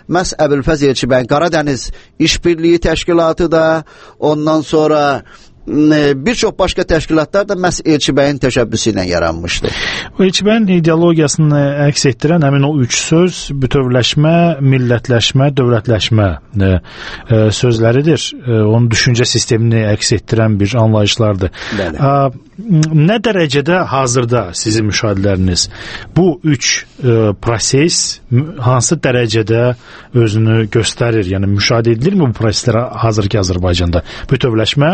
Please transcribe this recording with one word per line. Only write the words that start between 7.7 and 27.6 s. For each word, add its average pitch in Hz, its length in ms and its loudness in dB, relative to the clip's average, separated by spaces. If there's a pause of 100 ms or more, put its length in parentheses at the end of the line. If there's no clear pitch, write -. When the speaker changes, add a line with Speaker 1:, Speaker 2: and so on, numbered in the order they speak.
Speaker 1:
Elçibəyin 143 560 0
təşəbbüsü 113 560 -2
ilə 95 160 -4
yaranmışdı. 85 600 -2 (480)
Speaker 2:
O 202 40 2
Elçibəyin 202 540 2
ideologiyasını 160 840 2 (260)
əks - 240 0
etdirən 151 340 0
həmin 139 220 2
o 156 80 -2 (100)
üç - 160 -4
söz 170 380 2 (100)
bütövləşmə, 143 1120 0
millətləşmə, 127 960 2
dövlətləşmə, 113 720 2 (320)
e, 95 80 4
e, - 800 -2
sözləridir. 120 840 0
E, 120 280 -2
onun 113 280 2
düşüncə 117 360 0
sistemini 113 640 0
əks 104 240 -2
etdirən 110 460 0
bir 101 180 0
anlayışlardır. 107 720 2 (220)
Speaker 1:
Bəli. 90 260 -6
Speaker 2:
A, 139 320 0 (640)
nə 160 260 2
dərəcədə 170 640 0
hazırda 123 680 0
sizin 110 360 -2
müşahidələriniz 98 800 0 (460)
bu 165 300 2
üç, - 520 -2
e, 113 400 2
proses - 920 -2